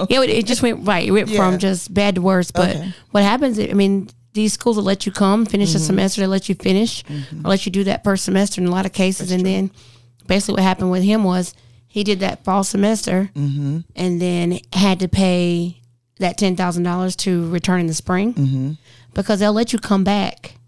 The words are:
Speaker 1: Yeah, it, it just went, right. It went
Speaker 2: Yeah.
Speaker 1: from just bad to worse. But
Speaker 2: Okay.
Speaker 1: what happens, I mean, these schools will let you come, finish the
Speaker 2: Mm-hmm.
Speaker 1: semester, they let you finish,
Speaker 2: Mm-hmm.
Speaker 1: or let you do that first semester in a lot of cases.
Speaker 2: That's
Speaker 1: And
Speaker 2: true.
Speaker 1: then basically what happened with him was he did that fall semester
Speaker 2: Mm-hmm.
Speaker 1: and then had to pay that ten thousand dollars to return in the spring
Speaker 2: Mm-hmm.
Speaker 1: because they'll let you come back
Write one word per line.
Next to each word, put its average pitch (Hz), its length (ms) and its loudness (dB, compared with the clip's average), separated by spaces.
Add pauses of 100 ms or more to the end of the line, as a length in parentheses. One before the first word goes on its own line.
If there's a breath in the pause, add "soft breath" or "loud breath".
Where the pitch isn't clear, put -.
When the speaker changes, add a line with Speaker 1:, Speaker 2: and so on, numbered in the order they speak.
Speaker 1:
Yeah, 262 140 2
it, 240 80 2
it 220 160 0
just 226 180 0
went, 226 240 -2
right. 180 180 2
It 196 60 2
went 202 160 2
Speaker 2:
Yeah. 214 80 -2
Speaker 1:
from 185 240 2
just 190 340 -2
bad 202 220 2
to 180 60 -2
worse. 180 280 2
But 180 240 0
Speaker 2:
Okay. 175 180 -8 (200 loud breath)
Speaker 1:
what 208 100 4
happens, 240 380 2
I - 140 -4
mean, 196 340 2 (240)
these 214 220 0
schools 233 220 0
will 214 60 -2
let 196 240 -2
you 196 60 -4
come, 208 340 2
finish 202 280 0
the 156 40 2
Speaker 2:
Mm-hmm. 156 80 0
Speaker 1:
semester, 190 360 0
they 190 40 0
let 190 220 -2
you 190 80 0
finish, 196 480 0
Speaker 2:
Mm-hmm. 147 420 -8
Speaker 1:
or - 40 0
let 196 160 0
you 202 40 -4
do 196 140 0
that 196 180 -2
first 196 220 0
semester 202 360 0
in 180 60 0
a 175 60 2
lot 190 120 0
of 190 80 -6
cases. 190 360 -2
Speaker 2:
That's 180 40 -2
Speaker 1:
And 180 120 0
Speaker 2:
true. 185 80 0
Speaker 1:
then 190 180 -2 (560 soft breath)
basically 196 280 0
what 190 100 2
happened 185 260 0
with 185 140 0
him 214 180 4
was 180 320 0 (320 soft breath)
he - 160 -4
did 202 160 0
that 190 240 -4
fall 196 220 0
semester 202 720 0
Speaker 2:
Mm-hmm. 143 420 -2 (160)
Speaker 1:
and 175 260 -2
then 175 380 -2 (140)
had 190 280 2
to 185 80 -2
pay 175 720 0 (380)
that 175 180 -2
ten 185 200 0
thousand 175 260 -2
dollars 180 320 -2
to 175 360 -2
return 180 280 0
in 175 80 0
the 160 80 -2
spring 190 400 -2
Speaker 2:
Mm-hmm. 135 360 0 (440 soft breath)
Speaker 1:
because 196 240 0
they'll 208 140 2
let 226 200 0
you 233 60 0
come 196 240 0
back - 540 -2 (100)